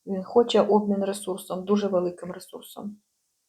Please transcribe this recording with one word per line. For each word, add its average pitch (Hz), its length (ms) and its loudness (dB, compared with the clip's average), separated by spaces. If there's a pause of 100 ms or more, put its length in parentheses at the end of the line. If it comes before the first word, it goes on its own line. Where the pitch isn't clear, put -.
Він 190 180 -4
хоче 233 360 4
обмін 202 440 2
ресурсом, 185 600 -6
дуже 202 240 2
великим 180 440 -2
ресурсом. 202 640 -16 (520)